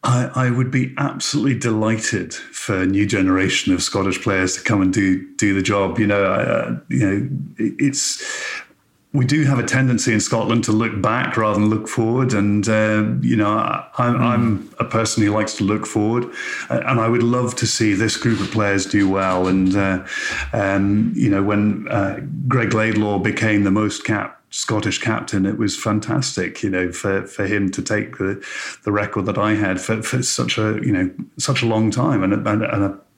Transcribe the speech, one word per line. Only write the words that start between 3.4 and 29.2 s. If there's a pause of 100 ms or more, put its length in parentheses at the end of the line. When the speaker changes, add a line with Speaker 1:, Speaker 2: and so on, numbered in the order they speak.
Speaker 1:
of
Scottish
players
to
come
and
do, (120)
do
the
job.
You
know,
I,
uh, (120)
you
know, (280)
it,
it's, (920)
we
do
have
a
tendency
in
Scotland
to
look
back
rather
than
look
forward.
And,
uh, (160)
you
know,
I, (100)
I'm,
Speaker 2:
Mm.
Speaker 1:
I'm (100)
a
person
who
likes
to
look
forward. (440)
Uh,
and
I
would
love
to
see
this
group
of
players
do
well.
And,
uh, (480)
um,
you
know,
when,
uh, (300)
Greg
Laidlaw
became
the
most
capped (140)
Scottish
captain,
it
was
fantastic,
you
know,
for,
for
him
to
take
the, (420)
the
record